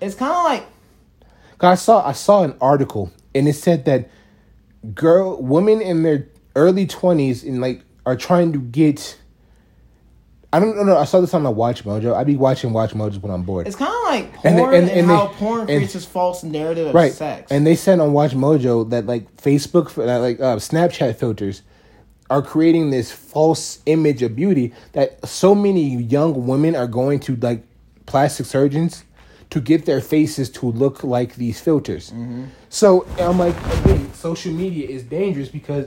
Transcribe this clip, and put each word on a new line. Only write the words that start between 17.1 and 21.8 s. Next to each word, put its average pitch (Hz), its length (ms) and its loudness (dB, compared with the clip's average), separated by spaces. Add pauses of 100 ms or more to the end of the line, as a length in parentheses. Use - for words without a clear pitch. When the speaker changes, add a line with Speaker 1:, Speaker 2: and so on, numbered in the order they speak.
Speaker 1:
sex. 135 400 -10
Speaker 2:
And 143 140 2
they 165 100 4
said 185 240 2
on 147 140 2
Watch 147 180 2
Mojo 127 580 0
that, 117 160 -2
like, 120 300 -8
Facebook, 143 580 0
that, 123 240 -2
like, 123 220 -2
uh, 127 160 0
Snapchat 160 600 -2
filters 104 460 -6 (680)